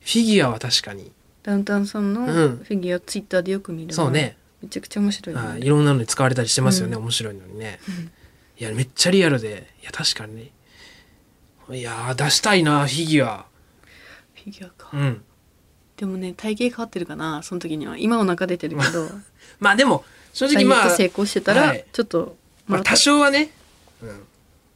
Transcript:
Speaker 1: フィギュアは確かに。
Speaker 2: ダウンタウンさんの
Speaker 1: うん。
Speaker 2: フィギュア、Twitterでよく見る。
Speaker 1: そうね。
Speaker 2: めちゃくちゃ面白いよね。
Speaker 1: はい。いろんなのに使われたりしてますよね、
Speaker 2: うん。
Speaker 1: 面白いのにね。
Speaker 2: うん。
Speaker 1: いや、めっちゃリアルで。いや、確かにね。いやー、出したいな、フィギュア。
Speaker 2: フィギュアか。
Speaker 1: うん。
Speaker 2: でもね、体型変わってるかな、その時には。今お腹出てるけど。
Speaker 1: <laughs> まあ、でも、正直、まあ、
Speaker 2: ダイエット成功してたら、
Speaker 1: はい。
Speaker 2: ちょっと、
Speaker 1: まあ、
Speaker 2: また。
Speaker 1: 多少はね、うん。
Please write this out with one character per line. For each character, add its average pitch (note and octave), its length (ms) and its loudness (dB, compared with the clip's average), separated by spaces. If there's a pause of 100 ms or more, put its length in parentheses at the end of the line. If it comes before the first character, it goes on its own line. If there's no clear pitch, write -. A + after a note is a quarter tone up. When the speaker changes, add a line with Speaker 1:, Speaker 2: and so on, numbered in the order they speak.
Speaker 1:
フ - 60 -16
ィ A#3 180 2
ギ G#3 180 4
ュ C3+ 40 4
ア A#2+ 40 2
は A2 80 -6
確 - 240 -2
か G2+ 100 -10
に。 G2 200 -16 (300)
Speaker 2:
ダ G3+ 120 -2
ウ G3+ 40 2
ン G3+ 60 0
タ G3+ 120 -2
ウ G3+ 40 2
ン G3+ 60 -2
さ G#3 140 -6
ん G3+ 120 0
の A#3 100 -2
Speaker 1:
う - 20 -4
ん。 D#3 400 2
Speaker 2:
フ - 100 -6
ィ F#3+ 60 0
ギ F3+ 120 -4
ュ F3+ 40 -2
ア、 F3+ 40 -4
Twitter F#3 420 -4
で F#3 100 -4
よ G3 80 -4
く F#3+ 120 -12
見 D#3+ 140 -10
る。 E3 80 -10
Speaker 1:
そ D#3+ 120 2
う C3 40 2
ね。 C3 260 0 (260)
Speaker 2:
め - 60 -14
ち - 100 -10
ゃ - 20 -12
く - 80 -20
ち - 80 -10
ゃ G#3 40 -2
面 G3+ 120 2
白 F3+ 200 -10
い - 40 -8
よ A#2+ 60 -6
ね。 A2 60 -6
Speaker 1:
は - 100 -10
い。 - 20 -8
い C3 80 -2
ろ D3 100 4
ん D3 60 4
な C#3+ 80 4
の C3 80 2
に A2 60 -4
使 - 140 -2
わ C3 80 4
れ B2 60 0
た B2 80 0
り A2 60 -2
し - 60 0
て C3 80 0
ま B2+ 100 4
す F#2 80 2
よ G2+ 80 -4
ね、 A#2 80 -6
Speaker 2:
う A2 40 -6
ん。 - 20 -10
Speaker 1:
面 A#2 80 -6
白 A2+ 200 -4
い G2+ 40 -12
の F#2+ 120 -18
に C#3 120 -16
ね。 - 200 -12 (100)
Speaker 2:
う G3 40 -8
ん。 E3+ 180 -12 (480)
Speaker 1:
い A#2 60 -10
や、 A2 80 -8
め A#2 100 -2
っ B2+ 100 -4
ち - 160 0
ゃ - 20 2
リ F#3 140 6
ア E3 40 4
ル C3+ 120 2
で。 G#2 300 -12 (120)
い - 20 -20
や、 - 80 -16
確 - 220 -2
か A2 120 -12
に A2 100 -16
ね。 A2+ 140 -18 (1200)
い B2+ 120 -12
や A#2 300 -8
ー、 - 20 -4
出 C#3+ 160 0
し - 100 2
た G#3+ 140 2
い F3+ 80 6
な、 D3 240 4
フ B2+ 60 -2
ィ D#3+ 140 -2
ギ D#3 160 4
ュ A#2+ 40 2
ア。 G#2 200 -8 (880)
Speaker 2:
フ - 160 -18
ィ - 20 -16
ギ - 80 -20
ュ F#3 60 -18
ア F3 40 -20
か。 - 220 -20
Speaker 1:
う D3 40 -6
ん。 C3+ 260 -2 (760)
Speaker 2:
で G3+ 80 -4
も F#3+ 100 -4
ね、 F#3 200 -6
体 A3 180 -4
型 A#3+ 220 -2
変 A#3 80 -6
わ - 20 -
っ - 40 -14
て - 80 -6
る F3 80 -6
か D3+ 80 -12
な、 D#3 280 -6
そ - 120 -12
の F3 60 -6
時 E3 160 -6
に D3+ 100 -6
は。 D#3+ 120 -10
今 A3+ 200 2
お G#3+ 60 2
腹 F#3 220 0
出 F3+ 100 -2
て D#3+ 120 -6
る D#3 100 -6
け C#3+ 100 2
ど。 E3 200 -4 (260)
Speaker 1:
<laughs> - 260 -20
ま G3+ 120 4
あ、 G#3 40 2
で C4 80 6
も、 F#3+ 200 2 (280)
正 C4 140 -2
直、 C#4+ 180 4
ま C4 120 6
あ、 - 20 6
Speaker 2:
ダ G#3 60 6
イ - 20 4
エ - 20 4
ッ - 20 4
ト F3 60 4
成 G3 80 4
功 G3 220 -2
し G3+ 80 -4
て G3 80 0
た G3+ 120 2
ら、 C4+ 140 6
Speaker 1:
は - 60 2
い。 - 180 -10
Speaker 2:
ち - 80 -4
ょ - 20 2
っ G#3 40 -2
と、 - 300 -4 (300)
Speaker 1:
ま F#3+ 100 0
あ、 - 20 2
Speaker 2:
ま G3 60 -2
た。 - 80 2
Speaker 1:
多 A#3+ 40 4
少 D4 240 6
は C#4+ 100 6
ね、 D4+ 200 2 (520)
う A#2 40 -14
ん。 G#2 180 -16 (520)